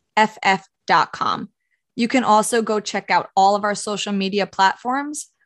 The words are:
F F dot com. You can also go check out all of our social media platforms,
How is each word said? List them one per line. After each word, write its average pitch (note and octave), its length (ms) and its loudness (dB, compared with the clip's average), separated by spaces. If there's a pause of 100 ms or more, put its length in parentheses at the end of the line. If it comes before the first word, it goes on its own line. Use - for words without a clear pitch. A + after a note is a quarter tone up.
(160)
F G#3+ 280 2
F F#3+ 240 0 (180)
dot E3 280 2
com. - 360 -4 (460)
You A3+ 120 -2
can B3 160 0
also G#3+ 380 2
go G#3+ 180 -2
check G3+ 300 -8
out F3+ 260 0
all G3 200 4
of G3+ 80 -2
our G#3 120 -2
social G#3 380 -6
media G3 340 -2
platforms, C4+ 800 -2 (180)